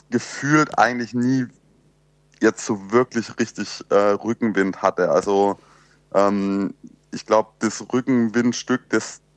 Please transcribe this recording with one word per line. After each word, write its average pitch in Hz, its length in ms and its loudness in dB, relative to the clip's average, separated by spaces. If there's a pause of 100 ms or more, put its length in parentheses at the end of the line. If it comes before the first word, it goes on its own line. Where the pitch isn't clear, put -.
gefühlt 147 680 -2
eigentlich 117 340 0
nie 123 320 0 (960)
jetzt 110 240 2
so 98 260 -6
wirklich 120 480 0
richtig, - 500 -8
äh, 95 60 2
Rückenwind 101 840 0
hatte. 90 300 2
Also, 98 480 2 (540)
ähm, 98 600 0 (380)
ich - 140 -12
glaub, 107 340 0
das 110 340 -4
Rückenwindstück, 120 960 0
des, - 320 -2 (160)